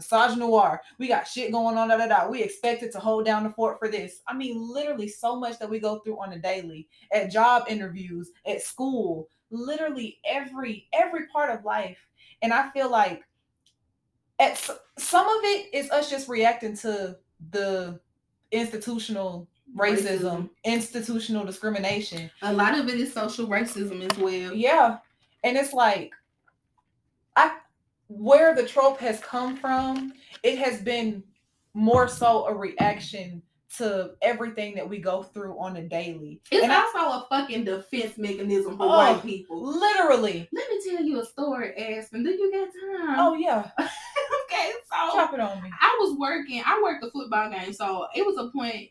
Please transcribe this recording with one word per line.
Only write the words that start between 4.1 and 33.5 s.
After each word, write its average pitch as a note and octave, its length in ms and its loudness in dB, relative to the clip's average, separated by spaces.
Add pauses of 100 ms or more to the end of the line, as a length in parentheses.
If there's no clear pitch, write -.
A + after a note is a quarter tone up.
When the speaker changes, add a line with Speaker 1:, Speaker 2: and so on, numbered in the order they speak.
Speaker 1:
I B3 80 -8
mean, B3+ 260 -6
literally B3 460 -6
so A#3 320 -4
much A#3 220 -6
that G#3+ 100 -8
we A3 80 -4
go G#3+ 220 -2
through G#3+ 200 -8
on F#3+ 120 -10
a F3 80 -12
daily, E3+ 480 -6 (240)
at G3 180 0
job A#3 380 4
interviews, F3+ 640 -8 (140)
at G3+ 160 -4
school, G#3+ 680 -4 (240)
literally C4 680 -6 (100)
every, B3+ 640 -6
every E4+ 360 0
part D4 220 0
of G#3 140 -6
life. G#3+ 340 -4 (440)
And A3+ 100 0
I C4+ 180 2
feel C4+ 200 -2
like G3+ 320 2 (1200)
at C4+ 120 6
s-, - 180 -4 (280)
some G4 300 4
of A4 160 2
it G4+ 280 0
is C#4 200 -4
us D4 180 2
just C4+ 180 -6
reacting A3+ 500 0
to G3 380 -6 (360)
the F#3 480 -4 (500)
institutional G#3+ 1000 -4 (280)
racism, G3+ 420 2
Speaker 2:
Racism. F3+ 320 -4 (140)
Speaker 1:
institutional A3+ 800 -2
discrimination. G3 840 -4 (140)
Speaker 2:
A G#3 100 0
lot G#3 240 4
of B3 120 0
it A#3+ 100 -2
is C#4 140 -2
social A3 340 -4
racism G3+ 640 -2
as G3 80 0
well. F#3 340 0
Speaker 1:
Yeah. A#3+ 460 6 (460)
And B3 120 2
it's C#4 160 0
like, G#3+ 400 4 (1200)
I, D#4+ 160 6 (560)
where C#4 460 8
the A#3+ 120 2
trope C4+ 340 4
has A3 200 -2
come B3+ 360 -6
from, C4 560 -2 (300)
it B3+ 160 2
has B3 220 -2
been A3 440 -4 (480)
more A#3+ 340 6
so A#3 400 2
a G#3+ 80 0
reaction G3 880 -2 (360)